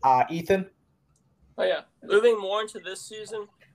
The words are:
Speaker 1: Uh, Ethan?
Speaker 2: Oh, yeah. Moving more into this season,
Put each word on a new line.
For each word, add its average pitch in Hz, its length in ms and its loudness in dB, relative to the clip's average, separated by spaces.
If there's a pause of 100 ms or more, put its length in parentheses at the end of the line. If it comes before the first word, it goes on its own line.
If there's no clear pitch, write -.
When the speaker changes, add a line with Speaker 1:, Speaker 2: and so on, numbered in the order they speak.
Speaker 1:
Uh, 127 280 6
Ethan? 185 400 0 (880)
Speaker 2:
Oh, 254 60 0
yeah. 175 180 -2 (200)
Moving 220 360 2
more 202 240 -4
into 214 180 -12
this 185 220 -14
season, 214 440 -12 (280)